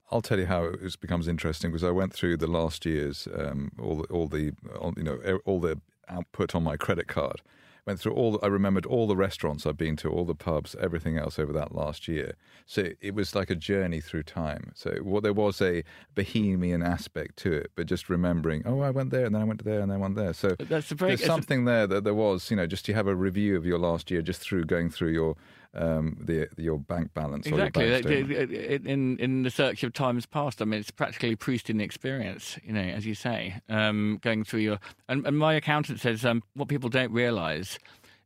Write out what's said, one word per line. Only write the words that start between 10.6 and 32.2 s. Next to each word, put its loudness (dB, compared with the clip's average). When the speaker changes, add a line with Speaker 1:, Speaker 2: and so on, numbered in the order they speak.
Speaker 1:
everything -2
else -2
over 0
that -2
last -6
year. -4
So -2
it -6
was -2
like 0
a 0
journey 0
through -4
time. -6
So -4
what, 0
there 4
was 2
a 4
bohemian 2
aspect -4
to 0
it, -2
but -4
just -2
remembering, 2
"Oh, 0
I 0
went -2
there, 2
and 2
then 2
I 2
went -2
to -12
there, 0
and 0
then 0
I 0
went 0
there." 0
So 2
Speaker 2:
But -8
that's 0
a -2
very, 2
Speaker 1:
there's 2
Speaker 2:
it's 2
a 6
Speaker 1:
something 2
there 6
that 2
there 4
was, 2
you 4
know, 2
just -4
you 0
have 2
a 4
review 4
of 0
your 4
last 0
year 2
just -4
through 0
going 2
through 0
your, 2
um, 0
the, -2
your -2
bank -4
balance -6
or -4
your 2
Speaker 2:
Exactly. 2
Speaker 1:
bank 4
Speaker 2:
Like, 2
Speaker 1:
statement. 0
Speaker 2:
the, -2
the, -4
in, 0
in 0
the 0
search 0
of -2
times 0
past, -4
I 0
mean, 0
it's -8
practically -2
Proustian 0
experience, -6